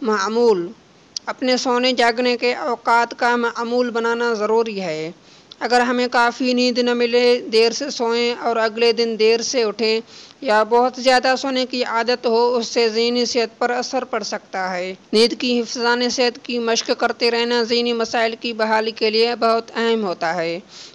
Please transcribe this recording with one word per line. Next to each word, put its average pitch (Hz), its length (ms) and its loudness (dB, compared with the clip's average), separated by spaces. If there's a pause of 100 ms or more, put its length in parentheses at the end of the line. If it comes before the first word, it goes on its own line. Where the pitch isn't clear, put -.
मामूल। 214 680 2 (600)
अपने 254 280 -2
सोने 247 360 0
जागने 240 440 2
के 247 160 -2 (120)
औकात 233 480 2
का 240 240 0
मामूल 240 540 -2
बनाना 233 440 0
ज़रूरी 214 440 0
है। 160 340 -6 (480)
अगर 247 200 2
हमें 247 280 0
काफ़ी 247 440 2
नींद 247 260 2
न 240 180 0
मिले, 240 400 4 (120)
देर 226 240 2
से 277 180 -6
सोएं 240 460 -2
और 233 200 -2
अगले 226 360 2
दिन 226 240 -2
देर 226 240 4
से 233 220 -2
उठें 220 380 0 (420)
या 220 200 2
बहुत 240 360 2
ज़्यादा 254 360 4
सोने 254 300 -2
की 247 180 -6
आदत 233 420 -2
हो, 233 240 4
उससे 233 400 0
ज़हनी 233 360 0
सेहत 226 340 -2
पर 240 120 0
असर 247 340 -4
पड़ 220 180 -6
सकता 190 460 -8
है। 185 220 -6 (220)
नींद 220 220 4
की 247 200 -2
हिफाजत 240 560 0
सेहत 240 260 0
की 240 240 -8
मशक 226 380 -2
करते 233 300 0
रहना 233 340 0
ज़हनी 240 300 0
मसाइल 226 420 -2
की 233 200 -8
बहाली 220 380 0
के 220 160 0
लिए 226 280 2
बहुत 226 340 0
अहम 226 340 0
होता 170 280 -2
है। 170 280 -4 (340)